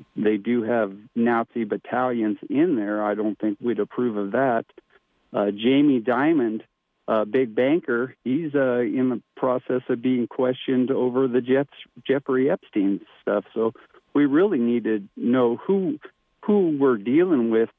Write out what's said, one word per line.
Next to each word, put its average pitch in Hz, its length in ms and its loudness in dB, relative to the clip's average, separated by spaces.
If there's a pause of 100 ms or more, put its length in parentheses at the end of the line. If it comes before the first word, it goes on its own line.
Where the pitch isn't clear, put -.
(160)
they 107 220 0
do 117 260 -2
have 110 300 -2 (220)
Nazi 117 480 0
battalions 110 760 -4 (120)
in 147 260 2
there. 107 280 -2
I 104 120 0
don't 107 220 -4
think 107 240 -4
we'd 117 180 -2
approve 110 380 -2
of 98 140 -6
that. 120 340 0 (680)
Uh, 104 180 0
Jamie 131 480 2
Dimon, 120 640 0 (440)
uh, 107 200 0
big 113 280 -2
banker, 127 680 0
he's, 139 320 -2
uh, 127 240 2
in 123 300 0
the 113 120 -4 (140)
process 127 540 -2
of 123 120 -2
being 127 240 0
questioned 127 640 -2
over 127 380 0
the 123 140 0
Jeff-, 131 260 0 (400)
Jeffrey 135 420 0
Epstein 98 520 -2 (200)
stuff. 101 220 -2 (100)
So 113 200 -2 (400)
we 143 120 4
really 160 340 2
need 120 260 0
to 110 180 -2 (140)
know 120 400 2
who, 185 420 -2 (460)
who 185 340 2
we're 135 180 4
dealing 127 520 2
with 113 300 2